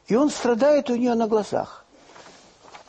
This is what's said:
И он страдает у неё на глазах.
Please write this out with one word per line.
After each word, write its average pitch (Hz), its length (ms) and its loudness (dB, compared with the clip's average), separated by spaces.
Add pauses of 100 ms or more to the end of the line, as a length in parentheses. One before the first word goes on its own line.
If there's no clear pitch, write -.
И 185 80 0
он 277 160 2
страдает 247 580 2
у 247 60 -2
неё 240 220 0
на 226 100 0
глазах. - 580 -4 (1040)